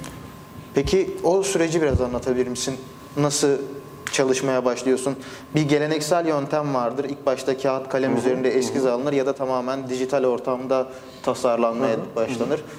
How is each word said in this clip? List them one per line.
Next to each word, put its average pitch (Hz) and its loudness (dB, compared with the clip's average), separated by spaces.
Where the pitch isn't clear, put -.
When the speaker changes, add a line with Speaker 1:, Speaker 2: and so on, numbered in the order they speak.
Speaker 1:
Peki 180 2
o 185 4
süreci 165 2
biraz 131 4
anlatabilir 123 0
misin? 123 -4
Nasıl 147 2
çalışmaya 131 2
başlıyorsun? 127 0
Bir 151 4
geleneksel 151 2
yöntem 147 0
vardır. 127 0
İlk 135 -4
başta 131 0
kağıt, 131 0
kalem 135 0
Speaker 2:
Hı 117 2
hı, - 4
Speaker 1:
üzerinde 127 2
Speaker 2:
hı 110 0
hı. 131 6
Speaker 1:
eskiz 127 0
alınır 127 0
ya 135 2
da 139 0
tamamen 131 -2
dijital 131 0
ortamda 127 2
tasarlanmaya 117 2
Speaker 2:
Hı - -2
hı, - -6
Speaker 1:
başlanır. 120 0
Speaker 2:
hı - -6
hı. - -14